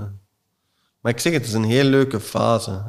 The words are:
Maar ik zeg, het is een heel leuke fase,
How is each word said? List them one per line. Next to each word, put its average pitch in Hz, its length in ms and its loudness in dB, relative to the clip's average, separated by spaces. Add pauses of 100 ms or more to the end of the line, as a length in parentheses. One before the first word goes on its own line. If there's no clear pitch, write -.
(1000)
Maar 117 120 -2
ik 127 80 -4
zeg, 170 140 0
het 139 120 -2
is 110 80 -6
een 113 100 0
heel 120 200 4
leuke 135 360 2
fase, 113 680 0